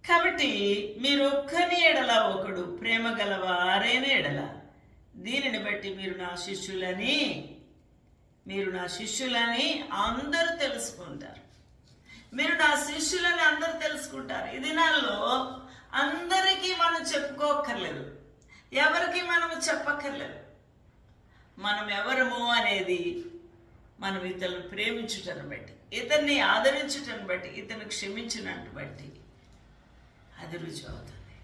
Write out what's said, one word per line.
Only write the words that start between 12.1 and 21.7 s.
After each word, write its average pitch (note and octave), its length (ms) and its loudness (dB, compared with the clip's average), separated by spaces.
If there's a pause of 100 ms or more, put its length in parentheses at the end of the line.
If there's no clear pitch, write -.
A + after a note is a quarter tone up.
మీరు D#4+ 200 0
నా D4+ 160 6 (120)
శిష్యులని E4+ 580 0
అందరూ D#4 380 2
తెలుసుకుంటారు. - 760 -6
ఈ - 40 -8
దినాల్లో D#4 580 4 (760)
అందరికీ F#4 840 2
మనం E4 280 2
చెప్పుకోక్కర్లేదు, C4+ 1120 -2 (560)
ఎవరికి E4 480 2
మనం E4+ 300 2 (180)
చెప్పక్కర్లేదు. C#4+ 680 -4 (1200)
మనం G#3 300 -2